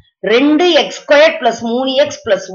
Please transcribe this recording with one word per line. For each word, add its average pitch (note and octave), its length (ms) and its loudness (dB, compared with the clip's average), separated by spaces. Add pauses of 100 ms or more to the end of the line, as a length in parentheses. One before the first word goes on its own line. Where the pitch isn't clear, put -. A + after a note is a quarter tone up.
(340)
ரெண்டு D4 320 2 (160)
எக்ஸ் - 200 -8
ஸ்கொயர் D4+ 380 4
பிளஸ் A#3 220 -2 (100)
மூணு C4 180 -4 (140)
எக்ஸ் C#4+ 220 -6
பிளஸ் G3 300 -2